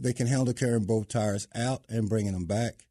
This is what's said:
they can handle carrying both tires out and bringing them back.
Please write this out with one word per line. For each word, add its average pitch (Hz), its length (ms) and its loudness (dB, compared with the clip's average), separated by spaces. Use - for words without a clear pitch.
they 123 120 0
can 120 140 0
handle 127 280 2
carrying 117 300 2
both 110 240 0
tires 104 460 -2
out 127 340 -2
and 110 200 0
bringing 104 240 0
them 90 140 -2
back. 107 440 -2